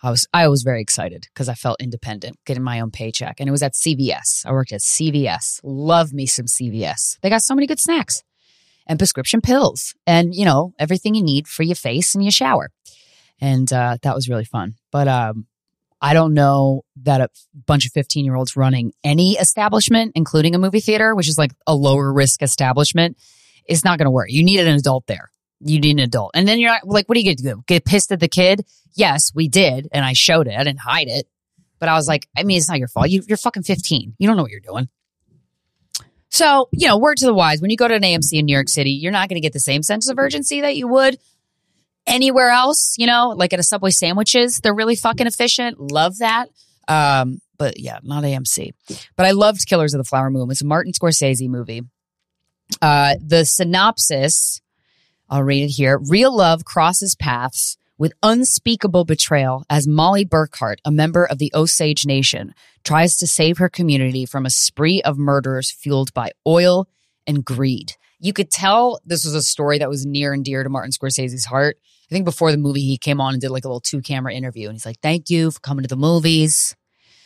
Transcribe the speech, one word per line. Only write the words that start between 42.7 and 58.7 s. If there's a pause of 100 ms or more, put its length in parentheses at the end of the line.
you
know,
like
at
a
Subway
sandwiches.
They're
really
fucking
efficient.
Love
that. (380)
Um, (200)
but
yeah,
not
A
M
C. (420)
But
I
loved
Killers
of
the
Flower
Moon.
It's
a
Martin
Scorsese
movie. (1000)
Uh,
the
synopsis, (680)
I'll
read
it
here.
"Real
love
crosses
paths (220)
with (100)
unspeakable